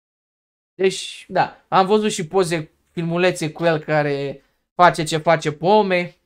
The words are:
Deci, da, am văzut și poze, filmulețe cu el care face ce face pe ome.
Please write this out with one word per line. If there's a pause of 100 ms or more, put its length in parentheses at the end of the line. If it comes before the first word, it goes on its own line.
(760)
Deci,
da,
am
văzut
și
poze, (200)
filmulețe
cu
el
care (320)
face
ce
face
pe
ome. (100)